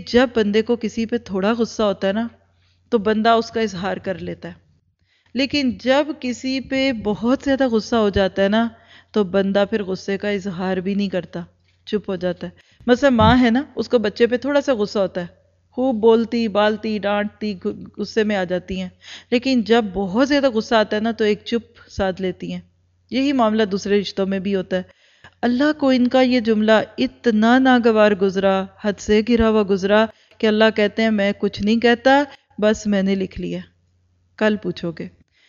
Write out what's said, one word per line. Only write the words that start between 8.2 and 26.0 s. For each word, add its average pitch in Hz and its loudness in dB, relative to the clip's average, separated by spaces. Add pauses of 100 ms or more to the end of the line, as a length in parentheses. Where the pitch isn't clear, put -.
है 196 2
ना, 226 0 (380)
तो 214 2
बंदा 196 0
फिर 208 -4
गुस्से 185 -6
का 208 -6
इजहार 185 -4
भी 196 -4
नहीं 202 -2
करता, 170 -8 (420)
चुप 214 -6
हो 190 -4
जाता 175 -6
है। 180 -16 (340)
मसलन 247 4
माँ 226 6
है 247 4
ना, 262 -2
उसको 233 0
बच्चे 214 2
पे 240 -2
थोड़ा 285 0
सा 277 -2
गुस्सा 208 -2
होता 185 -2
है, 170 -10 (480)
खूब 254 0
बोलती, 226 2
बालती, 214 0
डांटती, 208 -4
गु-, 202 -6
गुस्से 208 -6
में 208 0
आ 190 -2
जाती 180 -6
हैं। 185 -10 (420)
लेकिन 247 0
जब 220 2
बहुत 196 -2
ज़्यादा 277 2
गुस्सा 220 0
आता 214 0
है 214 -2
ना, 233 -2
तो 220 -2
एक 208 0
चुप - -6 (140)
साध 190 -4
लेती 180 -6
हैं। 180 -10 (480)
यही 269 0
मामला 220 2
दूसरे 196 -2
रिश्तों 196 -2
में 196 -4
भी 202 -2
होता 185 -4
है। 185 -4 (580)
अल्लाह 247 2
को 285 2
इनका 247 4